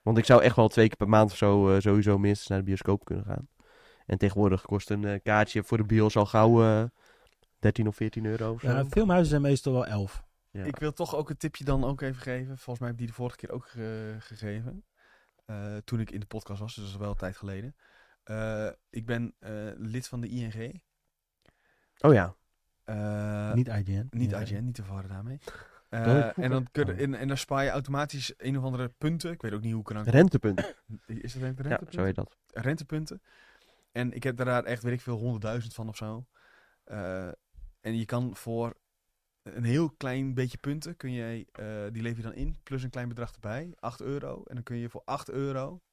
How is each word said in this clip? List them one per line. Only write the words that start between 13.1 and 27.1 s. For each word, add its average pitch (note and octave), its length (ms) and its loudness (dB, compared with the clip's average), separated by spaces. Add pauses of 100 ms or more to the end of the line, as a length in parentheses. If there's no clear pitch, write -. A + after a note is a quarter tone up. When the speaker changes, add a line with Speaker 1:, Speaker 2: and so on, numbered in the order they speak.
Speaker 3:
vorige B2 240 -8
keer - 140 -12
ook B2+ 160 -8
ge-, A2 520 -10
gegeven. A2 640 -10 (640)
Eh, G#2 380 -10
toen A#2+ 160 -4
ik G#2 120 -4
in G2+ 80 -10
de G#2 60 -8
podcast G2+ 340 -10
was, A2 160 -10
dus G#2+ 80 -12
dat G2 100 -10
is G2+ 60 -12
wel G#2 100 -6
een G2+ 80 -4
tijd F#2+ 200 -6
geleden. G2+ 380 -10 (480)
Eh, A2 440 -4 (220)
ik A2+ 160 -10
ben, A#2 340 -4
eh, A2 120 -14 (260)
lid A2+ 300 -8
van A#2+ 140 -8
de A#2 80 -6
I A#2+ 180 -6
N G#2+ 40 -8
G. A2+ 200 -10 (1300)
Speaker 1:
Oh D3+ 140 8
ja. F#2+ 220 4 (480)
Speaker 3:
Eh, G#2 680 -4
Speaker 2:
Niet B2 140 2
I G#2 160 -2
G F#2+ 40 -4
N. G2+ 220 -2
Speaker 3:
niet A#2 200 -2
Speaker 2:
Ja. G2 120 -2
Speaker 3:
I G#2+ 40 -4
G - 60 -12
N, G#2 120 -4
niet B2 120 -6
te G#2+ 80 -12
verwarren F#2+ 260 -10
daarmee. G#2+ 340 -10
Speaker 1:
<laughs> - 280 -18 (180)
Dat A2+ 160 -4
Speaker 3:
Eh, A#2+ 100 8
Speaker 1:
ik C#3+ 60 6
vroeger A#2 220 -2
Speaker 3:
en B2+ 60 2
dan B2+ 220 0
kun C#3+ 140 0
je, C#3+ 80 -2
Speaker 1:
Oh. F#2 80 -6
Speaker 3:
en, C#3 140 0